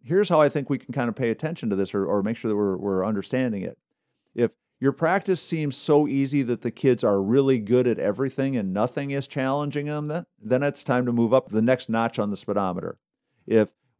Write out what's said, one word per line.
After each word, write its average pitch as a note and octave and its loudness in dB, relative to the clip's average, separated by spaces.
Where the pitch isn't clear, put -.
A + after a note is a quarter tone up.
Here's F#3+ 2
how E3 4
I D3 6
think C#3+ -2
we C3+ 0
can - -12
kind B2 -2
of A2 -4
pay A#2 0
attention C3+ -4
to G2 2
this F#2+ -2
or, G2 0
or G2 0
make A2 -2
sure - -6
that G#2 0
we're, G2+ 0
we're F#2+ 0
understanding A2 -2
it. - -8
If A#2 2
your C3+ 2
practice F3+ 0
seems D3+ -4
so D3 4
easy C#3 0
that A#2+ -2
the A#2+ -4
kids B2 2
are G2+ 2
really C3 2
good A#2+ 2
at A2+ 2
everything C3 -2
and G2 -2
nothing B2+ -2
is C#3 -4
challenging C#3+ -4
them, D3+ -6
then, D3 -6
then B2 0
it's C#3+ -4
time B2 0
to A#2+ 0
move A#2 2
up C3 4
the A2 0
next B2+ 2
notch A2+ -2
on G#2 -2
the G2 -4
speedometer. F2+ -4
If A2 4